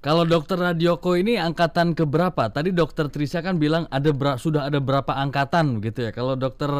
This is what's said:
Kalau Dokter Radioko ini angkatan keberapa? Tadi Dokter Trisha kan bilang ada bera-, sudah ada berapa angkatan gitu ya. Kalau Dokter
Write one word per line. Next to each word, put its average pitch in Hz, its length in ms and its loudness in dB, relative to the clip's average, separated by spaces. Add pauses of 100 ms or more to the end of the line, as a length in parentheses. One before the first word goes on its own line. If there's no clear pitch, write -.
Kalau 165 240 2
Dokter 165 320 0
Radioko 175 560 2
ini 202 240 2
angkatan 170 560 2
keberapa? 156 560 0
Tadi 165 240 -2
Dokter 160 320 0
Trisha 147 320 -4
kan 170 240 -2
bilang 156 240 2
ada 139 240 0
bera-, 139 240 0
sudah 147 320 -2
ada 143 160 0
berapa 135 320 0
angkatan 139 640 0
gitu 110 240 -4
ya. 113 80 -4
Kalau 127 240 -2
Dokter 131 320 -4 (140)